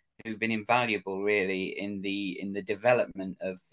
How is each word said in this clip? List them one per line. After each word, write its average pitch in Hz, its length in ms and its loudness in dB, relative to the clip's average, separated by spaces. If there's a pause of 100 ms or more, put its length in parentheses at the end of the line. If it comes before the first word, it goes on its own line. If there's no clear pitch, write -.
(240)
who've 110 140 -6
been 113 140 0
invaluable, 104 720 2
really, 95 560 2
in 101 220 -4
the, 98 400 -4
in 98 120 -6
the 98 100 -4
development 98 800 0
of, 92 200 -6 (120)